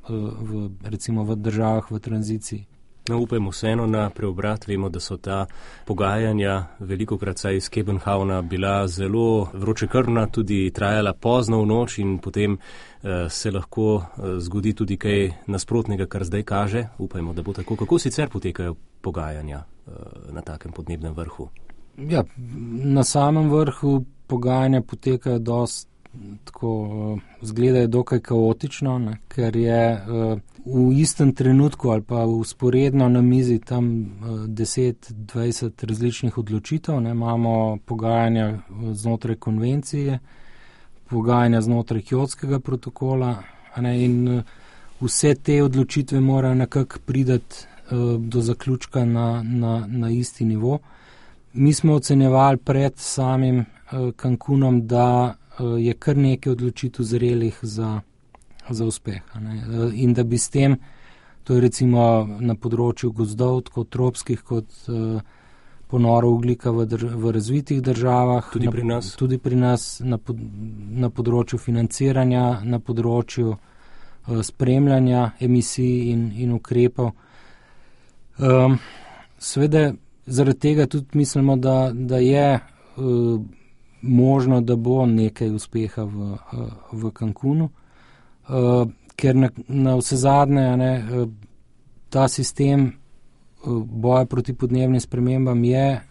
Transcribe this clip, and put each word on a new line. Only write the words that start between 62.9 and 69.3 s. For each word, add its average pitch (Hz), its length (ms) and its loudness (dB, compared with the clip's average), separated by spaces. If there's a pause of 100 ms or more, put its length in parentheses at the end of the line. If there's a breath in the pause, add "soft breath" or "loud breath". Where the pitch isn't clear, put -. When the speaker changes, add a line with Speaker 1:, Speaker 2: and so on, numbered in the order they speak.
Speaker 1:
gozdov, 117 560 0
tako 117 160 -6
tropskih 123 600 -4
kot, 113 280 -6 (160)
eh, 113 320 -4 (680 soft breath)
ponorov 117 480 4
ogljika 120 340 0
v 113 160 0
drž-, 117 300 -4
v 113 160 0
razvitih 131 500 -2
državah, 123 720 2
Speaker 2:
Tudi 113 140 -2
Speaker 1:
na, 117 60 0
Speaker 2:
pri 117 120 -4
nas. 117 320 -4
Speaker 1:
tudi 127 220 0